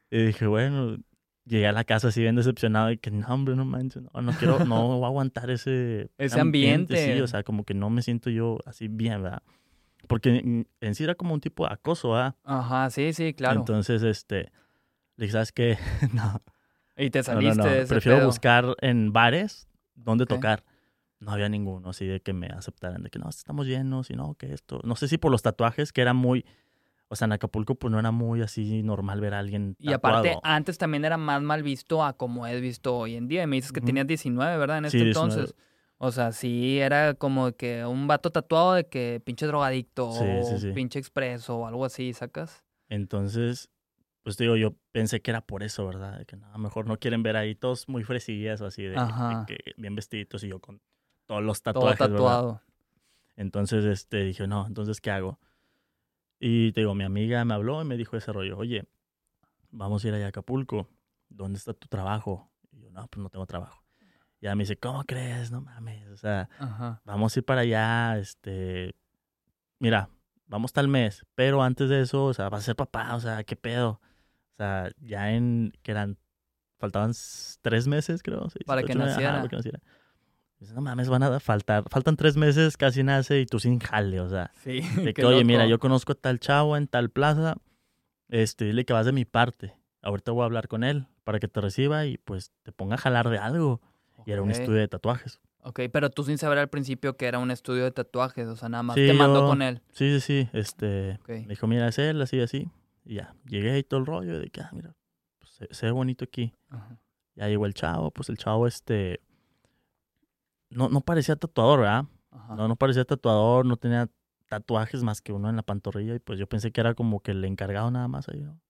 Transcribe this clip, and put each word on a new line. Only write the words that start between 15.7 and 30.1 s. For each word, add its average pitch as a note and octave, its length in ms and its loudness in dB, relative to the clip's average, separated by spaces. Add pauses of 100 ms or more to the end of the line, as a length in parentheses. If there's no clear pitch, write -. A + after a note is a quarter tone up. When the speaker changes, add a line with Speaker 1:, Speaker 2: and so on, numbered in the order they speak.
Speaker 1:
<laughs> - 340 -2
No. G#2+ 300 -2 (540)
Speaker 2:
Y C3+ 140 -2
te C3+ 120 0
Speaker 1:
No, B2 200 -4
no, - 0 -
Speaker 2:
saliste A2 140 6
Speaker 1:
no. G#2+ 80 2
Speaker 2:
de C3+ 180 4
ese B2+ 60 -4
Speaker 1:
Prefiero A#2+ 300 4
Speaker 2:
pedo. C3 80 6
Speaker 1:
buscar B2 540 4
en A#2+ 320 2
bares A#2+ 560 4 (260)
donde A#2 300 2
Speaker 2:
Ok. A#2+ 60 0
Speaker 1:
tocar. A2 340 0 (560)
No G#2 120 -8
había G#2 160 0
ninguno F#2+ 420 -4
así F#2+ 160 -8
de F#2+ 140 -4
que - 140 -6
me F2 140 -6
aceptaran, F#2 540 -10
de - 80 -14
que, - 80 -12
"No, - 120 -8
estamos D3 360 -8
llenos", C3 440 -4
y, - 40 -8
"No, D3 200 -6
que C#3 180 -12
esto". - 320 -10
No A#2 120 -4
sé C#3+ 120 -2
si D#3 100 0
por D3+ 140 2
los A#2 100 4
tatuajes, A#2 500 0
que B2+ 100 2
era B2 120 6
muy, B2+ 300 4 (640)
o G#2+ 80 -8
sea, A2+ 100 0
en A2 60 2
Acapulco, G#2+ 440 -2
pues, B2 160 -2
no A2 80 2
era A2+ 100 2
muy A#2 320 0
así A2 400 -2
normal G2+ 380 -2
ver G#2 140 -2
a G2+ 60 -2
alguien G2+ 380 -4
Speaker 2:
Y D3 140 -2
aparte, B2+ 380 4